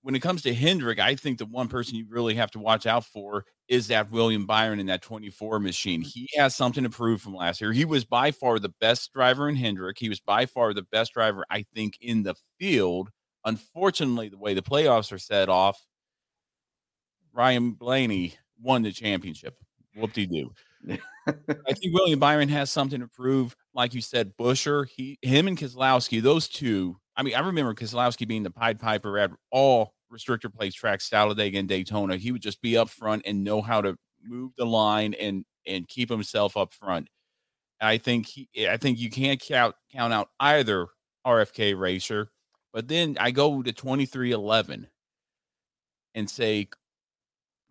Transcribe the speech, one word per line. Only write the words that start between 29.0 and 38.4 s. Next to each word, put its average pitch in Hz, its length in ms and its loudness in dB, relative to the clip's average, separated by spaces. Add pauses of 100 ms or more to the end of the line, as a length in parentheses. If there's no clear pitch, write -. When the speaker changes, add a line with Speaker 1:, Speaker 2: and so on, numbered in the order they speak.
Speaker 1:
at 101 120 2 (200)
all 131 440 4 (180)
restrictor 117 400 -4
plate 104 220 -4
tracks, 101 340 -2
Talladega 104 500 2
and 98 100 -2
Daytona. 95 480 -2
He 110 160 -4
would 120 100 -6
just 104 180 -8
be 113 160 0
up 113 140 4
front 107 340 -4
and 98 200 -2
know 104 180 0
how 110 180 2
to 98 160 -2 (260)
move 123 360 -12
the 123 80 -2
line 107 480 2
and, 98 300 -6 (220)
and 90 200 -6
keep 123 240 -6
himself 104 460 -2
up 95 160 -2
front. 90 360 -6 (720)
I 110 180 2
think 117 280 -2
he, 135 220 -18 (200)